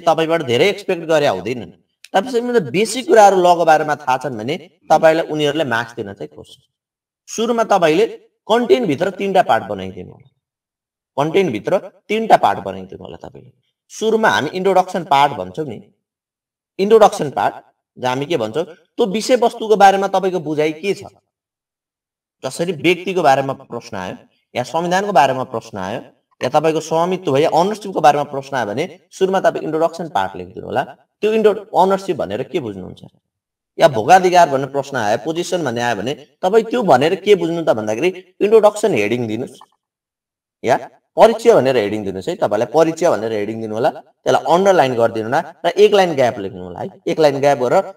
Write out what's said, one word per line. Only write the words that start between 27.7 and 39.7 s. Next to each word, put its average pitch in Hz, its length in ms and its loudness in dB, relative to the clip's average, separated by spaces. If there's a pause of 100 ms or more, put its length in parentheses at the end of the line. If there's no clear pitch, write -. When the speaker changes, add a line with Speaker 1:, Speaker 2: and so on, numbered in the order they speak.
Speaker 1:
बारेमा 147 240 4
प्रश्न 139 320 -10
आयो 117 100 -2
भने 113 180 -4 (280)
सुरुमा 190 280 -2
तपाईँ 170 240 -2
introduction 160 440 -4
part 95 280 -6
लेखिदिनु 92 300 -14
होला। 104 160 -4 (400)
त्यो 208 100 0
इन्ट्रो-, 208 400 2
ownership 190 440 0
भनेर 101 260 -4
के 165 180 -6
बुझ्नुहुन्छ? 92 420 -12 (760)
या - 100 6
भोगाधिकार 175 600 4
भन्ने 135 180 -2
प्रश्न 135 300 -6
आयो, 110 280 0
position 170 400 -4
भन्ने 120 160 -4
आयो 120 160 -2
भने 107 160 -6 (280)
तपाईँ 226 240 2
त्यो 233 180 -4
भनेर 160 380 4
के 208 140 4
बुझ्नु 165 300 0
त 160 80 2
भन्दाखेरि 113 360 -2 (320)
introduction 208 540 4
heading 113 320 -2
दिनुहोस्, 110 340 -8 (1040)